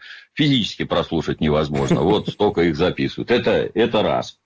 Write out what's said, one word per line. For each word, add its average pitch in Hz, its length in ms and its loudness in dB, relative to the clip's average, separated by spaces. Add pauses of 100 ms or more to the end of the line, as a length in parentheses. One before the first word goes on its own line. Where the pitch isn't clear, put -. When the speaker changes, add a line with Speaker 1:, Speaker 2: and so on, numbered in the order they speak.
(340)
Speaker 1:
физически 135 500 0
прослушать 78 560 -2
невозможно. 73 640 0
Вот 98 260 2
Speaker 2:
<laughs> - 20 -6
Speaker 1:
столько 101 320 0
их 85 140 2
записывают. 73 540 -2
Это, 98 440 2
это 110 280 2
раз. 71 440 -2